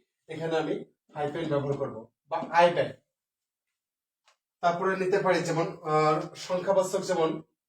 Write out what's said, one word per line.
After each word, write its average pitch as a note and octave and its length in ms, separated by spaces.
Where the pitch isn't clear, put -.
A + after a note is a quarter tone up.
এখানে D#3+ 300
আমি D3+ 280
হাইফেন D3 360
ব্যবহার C#3+ 280
করব, A2+ 300
বা D#3+ 100
আয় E3 360
ব্যয়। - 200
তারপরে F#3 440
নিতে G3 140
পারি F3+ 240
যেমন, D#3+ 240
আহ, D#3 520
সংখ্যাবাচক, F#3 640
যেমন D#3+ 440